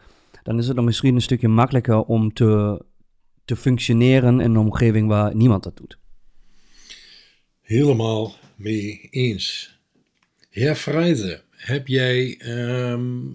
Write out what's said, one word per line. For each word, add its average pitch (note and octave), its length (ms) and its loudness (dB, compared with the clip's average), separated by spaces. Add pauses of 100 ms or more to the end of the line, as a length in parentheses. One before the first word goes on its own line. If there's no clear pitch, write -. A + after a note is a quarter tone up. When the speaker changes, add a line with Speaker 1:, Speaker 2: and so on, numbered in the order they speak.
(420)
Speaker 1:
dan A#2 160 -4
is A#2 80 -2
het B2+ 100 -4
dan B2 80 0
misschien B2 300 2
een B2 80 2
stukje A#2+ 260 0
makkelijker A2+ 560 2
om A2 280 0
te, G#2+ 520 0 (600)
te A#2+ 120 -6
functioneren B2 840 2
in A#2 100 2
een A2+ 80 2
omgeving A2 500 2
waar G#2 280 0
niemand A2 260 4
dat - 140 -14
doet. - 220 -20 (1600)
Speaker 2:
Helemaal A2+ 720 0 (220)
mee G#2 540 -8
eens. - 640 -6 (760)
Heer C#3 240 -2
Freise, C#3+ 760 -2
heb C3 360 -8
jij, B2+ 540 0
ehm, A#2+ 640 -6 (300)